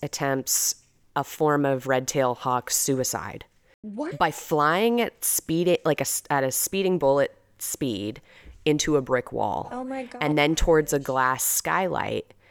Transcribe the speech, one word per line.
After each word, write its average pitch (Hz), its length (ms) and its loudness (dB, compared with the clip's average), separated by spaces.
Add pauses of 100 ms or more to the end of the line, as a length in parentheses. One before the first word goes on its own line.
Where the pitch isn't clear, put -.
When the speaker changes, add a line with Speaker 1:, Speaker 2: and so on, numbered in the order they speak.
Speaker 1:
attempts - 720 -2 (400)
a 143 80 -2
form 147 420 2
of 131 220 0
red 131 200 0
tail 127 280 2
hawk 123 340 -2
suicide. 123 760 -2 (360)
Speaker 2:
What? 220 380 -8
Speaker 1:
By 165 120 2
flying 175 680 2
at - 240 -4
speed, 170 640 0
like, 147 160 2
a - 20 0
s-, - 260 -4
at 139 140 2
a 131 80 0
speeding 185 480 0
bullet 139 340 4 (240)
speed 107 640 -6 (440)
into 151 320 2
a 135 40 4
brick 127 300 -2
wall. 107 400 -4
Speaker 2:
Oh 254 120 -8
my 262 200 -8
God. 240 180 -12
Speaker 1:
And 151 160 0
then 147 160 4
towards 156 400 4
a 143 60 2
glass 131 440 0
skylight. 160 880 -2 (180)